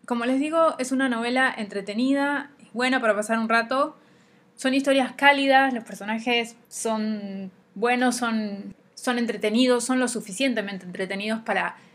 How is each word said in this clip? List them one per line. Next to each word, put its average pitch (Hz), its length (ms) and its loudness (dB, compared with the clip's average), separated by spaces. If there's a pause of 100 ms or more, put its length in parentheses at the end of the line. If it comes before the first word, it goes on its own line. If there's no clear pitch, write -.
Como 240 200 -2
les 262 120 2
digo, 320 400 2
es 254 140 -6
una 269 160 2
novela 247 480 0
entretenida, 254 1040 -2
es - 140 -20
buena 254 280 0
para 220 140 2
pasar 214 240 -2
un 226 100 -2
rato. 247 480 0 (600)
Son 262 180 0
historias 269 380 2
cálidas, 269 600 6
los 233 120 -6
personajes 226 720 -2 (120)
son 208 840 -4 (220)
buenos, 247 420 2
son, 208 580 -4 (200)
son 240 240 -2
entretenidos, 233 640 2
son 254 160 0
lo 247 80 2
suficientemente 208 760 -4
entretenidos 196 560 -6
para 185 360 -2 (180)